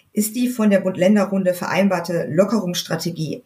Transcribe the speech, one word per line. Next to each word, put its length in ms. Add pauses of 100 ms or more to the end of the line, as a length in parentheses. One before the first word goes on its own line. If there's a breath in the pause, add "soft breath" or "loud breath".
(120)
ist 240
die 120
von 220
der 100
Bund-Länder-Runde 720
vereinbarte 760
Lockerungsstrategie 1160